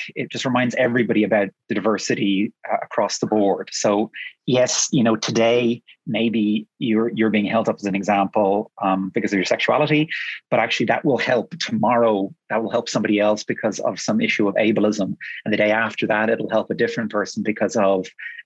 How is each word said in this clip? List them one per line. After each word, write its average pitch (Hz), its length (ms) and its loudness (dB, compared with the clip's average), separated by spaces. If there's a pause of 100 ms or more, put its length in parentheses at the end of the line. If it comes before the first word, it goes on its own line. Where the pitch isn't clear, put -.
(160)
it - 140 -6
just - 160 -6
reminds 123 300 0
everybody 117 480 2
about 101 260 2 (180)
the 113 60 -2
diversity, 101 760 0 (200)
uh, 104 120 0
across - 360 -4
the 113 80 -2
board. 101 440 0
So 107 400 0 (360)
yes, 123 460 2
you 127 120 4
know, 113 100 4
today 117 680 2 (240)
maybe 107 600 0 (120)
you're, 113 320 0
you're 110 200 2
being 104 140 2
held 110 240 0
up 107 80 -2
as - 80 -14
an 95 100 -2
example, 101 800 0 (100)
um, 95 280 0
because 104 220 -2
of 101 40 2
your 90 80 2
sexuality, 151 640 2 (420)
but 123 80 2
actually 117 280 0
that 120 180 0
will 131 140 2
help 127 400 -2
tomorrow. 110 760 0 (140)
That 113 140 -2
will 104 80 -4
help 120 180 -2
somebody 107 320 2
else 107 240 2
because 110 360 -4
of - 200 -4
some 113 220 0
issue 110 260 2
of 95 60 -2
ableism. 104 600 2 (300)
And 107 80 -2
the 104 60 0
day 104 120 2
after 110 360 0
that, 107 240 2
it'll 110 200 -2
help 107 200 0
a 107 40 -2
different 117 380 -2
person 104 300 -4
because 104 340 -2
of 98 300 2 (400)